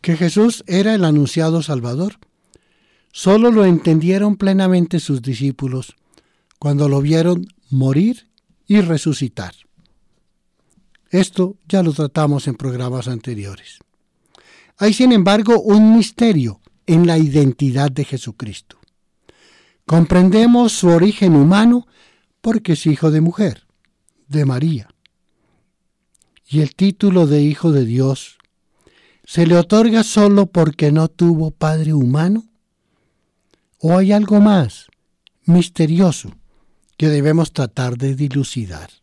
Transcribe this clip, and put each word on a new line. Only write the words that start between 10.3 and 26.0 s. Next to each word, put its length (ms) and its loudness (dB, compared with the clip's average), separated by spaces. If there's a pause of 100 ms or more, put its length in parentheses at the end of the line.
Esto 460 -2 (100)
ya 160 0
lo 100 0
tratamos 540 -2
en 80 -6
programas 520 -8
anteriores. 720 -12 (1000)
Hay, 160 2
sin 180 4
embargo, 500 2
un 340 6
misterio 640 0 (260)
en 180 4
la 140 2
identidad 720 0
de 140 -6
Jesucristo. 760 -14 (1040)
Comprendemos 840 2
su 160 -2
origen 480 2
humano 500 2 (540)
porque 340 -4
es 140 -4
hijo 240 0
de 100 0
mujer, 460 -4 (600)
de 180 -2
María. 420 -4 (1600)